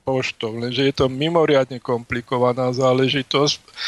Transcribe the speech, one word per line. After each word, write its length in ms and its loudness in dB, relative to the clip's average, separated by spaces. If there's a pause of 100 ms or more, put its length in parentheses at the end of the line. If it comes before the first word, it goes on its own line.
poštou, 480 -4
lenže 320 -2
je 80 0
to 160 2
mimoriadne 720 0
komplikovaná 880 -2
záležitosť 880 2 (280)